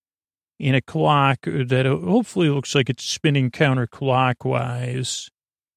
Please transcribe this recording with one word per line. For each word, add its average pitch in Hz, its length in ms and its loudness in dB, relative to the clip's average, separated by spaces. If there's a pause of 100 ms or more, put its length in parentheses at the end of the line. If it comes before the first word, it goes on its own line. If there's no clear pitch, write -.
(580)
and 135 180 2
a 127 60 2
clock 147 600 2
that 131 420 0
hopefully 180 640 0
looks 143 240 -2
like 135 160 2
it's - 140 -8
spinning 139 460 0
counterclockwise. 127 1800 -2 (480)